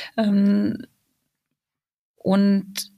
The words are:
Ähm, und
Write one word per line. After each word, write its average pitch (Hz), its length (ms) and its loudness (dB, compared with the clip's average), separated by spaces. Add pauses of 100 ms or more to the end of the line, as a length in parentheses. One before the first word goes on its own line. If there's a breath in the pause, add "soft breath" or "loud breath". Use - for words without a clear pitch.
(180 loud breath)
Ähm, 202 680 0 (1300)
und 196 800 0